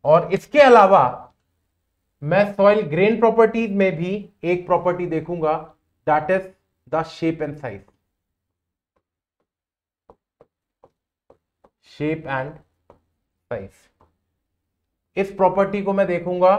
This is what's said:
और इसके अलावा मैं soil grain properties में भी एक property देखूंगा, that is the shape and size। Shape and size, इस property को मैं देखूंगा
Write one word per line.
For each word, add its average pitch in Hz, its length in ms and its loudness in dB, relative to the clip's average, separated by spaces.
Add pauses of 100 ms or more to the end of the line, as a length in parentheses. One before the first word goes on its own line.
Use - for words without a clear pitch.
और 160 280 2
इसके - 260 -2
अलावा 208 420 8 (1200)
मैं 175 220 0 (100)
soil 208 340 2
grain 196 320 0
properties 226 540 2
में 196 240 2
भी 180 160 -6 (300)
एक 175 220 -2
property 175 420 -2
देखूंगा, 160 460 -4 (540)
that 156 240 0
is 190 160 -2 (400)
the 156 220 -4
shape 160 320 -6
and 151 160 -8
size। 104 240 -14 (4000)
Shape 156 380 -8
and 135 220 -8 (1000)
size, - 280 -14 (1400)
इस 196 160 -4
property 196 480 0
को 196 120 -4
मैं 196 140 2
देखूंगा 180 520 0